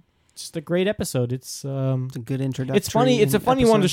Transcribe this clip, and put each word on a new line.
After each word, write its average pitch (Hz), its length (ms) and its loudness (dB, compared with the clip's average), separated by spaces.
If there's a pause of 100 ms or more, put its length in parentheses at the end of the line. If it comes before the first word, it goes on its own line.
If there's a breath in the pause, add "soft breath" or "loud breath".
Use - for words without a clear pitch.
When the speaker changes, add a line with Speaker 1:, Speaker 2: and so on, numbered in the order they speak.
(360)
Speaker 1:
just - 200 -14
a 165 40 -6
great 175 260 0
episode. 135 460 -2
It's, - 320 -10
um, 135 420 -2
Speaker 2:
It's 131 100 -10
a - 40 -8
good 131 200 -6
Speaker 1:
it's 135 40 -2
funny. - 20 -
Speaker 2:
introductory 208 760 0
Speaker 1:
It's 147 120 2
a 208 60 4
funny 254 240 2
one 220 160 6
to 185 60 2
Speaker 2:
episode. - 60 2